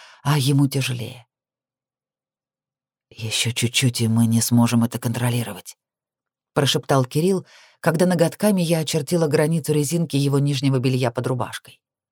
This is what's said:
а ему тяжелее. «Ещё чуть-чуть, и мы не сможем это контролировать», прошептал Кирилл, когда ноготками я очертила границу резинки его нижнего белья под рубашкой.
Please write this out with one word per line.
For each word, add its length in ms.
а 160
ему 300
тяжелее. 580
«Ещё 420
чуть-чуть, 500
и 60
мы 200
не 140
сможем 420
это 160
контролировать», 760
прошептал 520
Кирилл, 400
когда 260
ноготками 560
я 180
очертила 480
границу 460
резинки 420
его 240
нижнего 400
белья 320
под 160
рубашкой. 540